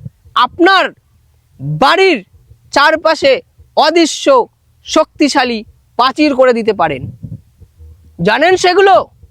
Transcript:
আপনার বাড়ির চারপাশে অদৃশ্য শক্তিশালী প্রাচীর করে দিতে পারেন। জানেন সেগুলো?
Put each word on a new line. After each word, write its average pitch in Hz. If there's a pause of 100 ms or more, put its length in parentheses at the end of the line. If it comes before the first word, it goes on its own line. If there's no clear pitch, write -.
(340)
আপনার 330 (720)
বাড়ির 254 (460)
চারপাশে 311 (340)
অদৃশ্য 285 (380)
শক্তিশালী 262 (320)
প্রাচীর 285
করে 254
দিতে 226
পারেন। 160 (1120)
জানেন 269
সেগুলো? 359 (240)